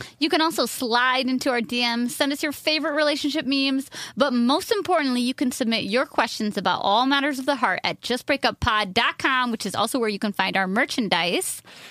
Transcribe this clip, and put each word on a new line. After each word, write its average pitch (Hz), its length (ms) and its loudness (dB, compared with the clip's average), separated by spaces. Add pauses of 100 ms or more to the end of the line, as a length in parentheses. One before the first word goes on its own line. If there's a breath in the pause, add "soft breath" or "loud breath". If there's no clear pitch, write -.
(200 loud breath)
You 302 80 2
can 339 120 2
also 320 260 0
slide 254 600 0
into 262 240 0
our 240 100 0
D 240 200 -2 (160)
Ms, 240 180 -2
send 285 180 0
us 294 100 -6
your 302 100 -2
favorite 311 420 0
relationship 302 520 0
memes, 269 440 0 (260 loud breath)
but 262 160 4
most 247 380 2
importantly, 302 520 2
you 247 120 -2
can 247 160 0
submit 226 340 0
your 233 220 0
questions 220 500 -2
about 185 260 2
all 214 240 4
matters 277 320 0
of 262 80 -8
the 285 100 2
heart 214 260 0
at 180 180 -4
just - 260 -4
break 277 180 0
up 220 160 0
pod 214 340 0
dot 247 240 0
com, 254 320 0
which 220 160 -4
is 185 80 -6
also 226 240 0
where 226 120 0
you 202 100 -2
can 208 120 -2
find 190 240 0
our 190 120 0
merchandise. 196 920 0 (300 loud breath)